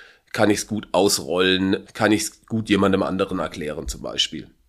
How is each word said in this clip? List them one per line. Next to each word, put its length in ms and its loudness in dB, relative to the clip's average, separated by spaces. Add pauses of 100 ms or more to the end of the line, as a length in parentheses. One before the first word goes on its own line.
(340)
kann 180 4
ich's 160 -2
gut 240 -6
ausrollen, 1040 2
kann 160 2
ich's 340 -2
gut 240 -4
jemandem 320 4
anderen 380 -2
erklären 480 -8
zum 160 -10
Beispiel. 480 -6 (180)